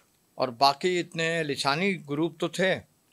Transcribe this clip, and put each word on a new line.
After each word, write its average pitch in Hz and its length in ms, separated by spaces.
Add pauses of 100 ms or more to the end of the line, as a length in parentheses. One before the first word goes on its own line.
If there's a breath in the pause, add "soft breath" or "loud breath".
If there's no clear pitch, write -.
(380)
और 127 120
बाकी 139 500
इतने 165 420
लिसानी 147 520
ग्रुप 151 460
तो 175 80
थे, 175 320 (320)